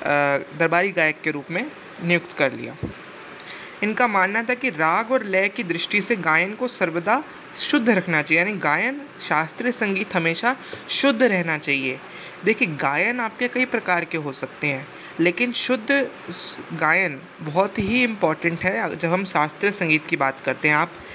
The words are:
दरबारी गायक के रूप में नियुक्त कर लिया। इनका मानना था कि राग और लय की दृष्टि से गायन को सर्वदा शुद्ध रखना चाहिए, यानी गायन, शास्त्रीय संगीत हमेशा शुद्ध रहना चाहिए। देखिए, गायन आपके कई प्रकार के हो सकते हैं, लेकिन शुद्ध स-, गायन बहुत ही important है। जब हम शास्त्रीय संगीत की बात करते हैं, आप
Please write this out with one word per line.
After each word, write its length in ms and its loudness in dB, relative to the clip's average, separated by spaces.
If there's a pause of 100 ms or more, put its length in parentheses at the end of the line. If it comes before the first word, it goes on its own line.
(580)
दरबारी 340 2
गायक 280 2
के 100 -2
रूप 200 -6
में 200 -4 (320)
नियुक्त 300 0
कर 200 2
लिया। 240 -10 (1080)
इनका 240 2
मानना 360 2
था 120 0
कि 160 -2
राग 420 2
और 120 2
लय 240 2
की 140 -4
दृष्टि 400 0
से 140 0
गायन 380 2
को 140 -4
सर्वदा 560 0 (340)
शुद्ध 320 2
रखना 320 4
चाहिए, 220 4
यानी 140 -4
गायन, 440 0 (180)
शास्त्रीय 520 0
संगीत 420 -2
हमेशा 420 0 (320)
शुद्ध 340 4
रहना 360 2
चाहिए। 420 -2 (440)
देखिए, 240 2
गायन 520 0
आपके 280 -2
कई 160 0
प्रकार 400 0
के 140 -4
हो 140 -4
सकते 340 -6
हैं, 220 -4 (320)
लेकिन 320 2
शुद्ध 580 0 (200)
स-, 280 -4 (140)
गायन 480 2 (200)
बहुत 380 0
ही 260 2
important 560 0
है। 360 0
जब 140 -2
हम 140 2
शास्त्रीय 480 0
संगीत 340 2
की 100 0
बात 280 0
करते 240 0
हैं, 60 6
आप 180 2 (220)